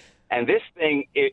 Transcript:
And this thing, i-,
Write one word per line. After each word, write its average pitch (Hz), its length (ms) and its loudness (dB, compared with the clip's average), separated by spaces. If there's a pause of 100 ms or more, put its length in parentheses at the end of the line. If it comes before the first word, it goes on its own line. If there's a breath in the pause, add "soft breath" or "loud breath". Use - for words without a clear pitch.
(300 loud breath)
And 120 160 -2
this 202 140 2 (160)
thing, 151 280 0 (120)
i-, 139 160 0